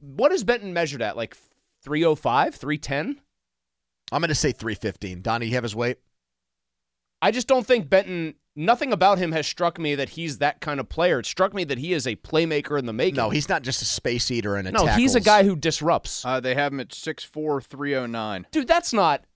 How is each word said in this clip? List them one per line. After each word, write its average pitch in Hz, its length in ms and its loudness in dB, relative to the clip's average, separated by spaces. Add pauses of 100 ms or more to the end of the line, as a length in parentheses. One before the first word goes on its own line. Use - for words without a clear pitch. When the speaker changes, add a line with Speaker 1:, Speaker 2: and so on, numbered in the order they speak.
Speaker 1:
what 143 320 0
is 311 100 0
Benton 202 300 -2
measured 147 300 -2
at? 101 160 -4
Like, 117 180 -6 (460)
three 151 200 0
oh 160 120 6
five, 139 400 2
three 143 240 -6
ten? 160 420 -6 (880)
Speaker 2:
I'm 151 120 -2
gonna 160 120 2
say 131 180 0
three 110 220 -4
fifteen. 92 460 -6
Donnie, 113 280 -2
you 117 60 -2
have 120 100 -2
his 107 120 -6
weight? 120 220 -2 (1200)
Speaker 1:
I 185 100 4
just 233 180 -2
don't 254 180 4
think 220 220 2
Benton, 185 460 2 (200)
nothing 233 380 0
about 190 240 4
him 175 160 0
has 156 140 0
struck 170 320 -2
me 151 160 -2
that 139 160 -4
he's 160 280 -8
that 143 220 0
kind 143 180 -4
of 123 120 -6
player. 165 300 2
It 107 60 -6
struck 190 280 0
me 185 100 -2
that 139 140 -4
he 170 160 -2
is 127 120 -2
a 110 100 -2
playmaker 156 600 0
in 131 60 -2
the 117 80 -4
making. 139 240 0
Speaker 2:
No, 110 140 2
he's 143 180 -2
not 165 140 0
just 127 180 -4
a - 60 -6
space - 440 -2
eater 107 260 -2
and 95 120 -4
a - 40 -4
Speaker 1:
No, 202 140 4
he's 240 280 4
a 240 60 4
Speaker 2:
tackles. 185 40 0
Speaker 1:
guy 208 200 8
who 190 120 2
disrupts. - 680 -2
Speaker 3:
Uh, 127 160 0
they 127 140 0
have 143 180 0
him 135 80 -6
at - 140 -12
six - 300 -10
four, 151 380 -4
three 143 340 -6
oh 127 100 -2
nine. 107 440 -6
Speaker 1:
Dude, 277 180 -2
that's 339 240 2
not, 170 320 2 (120)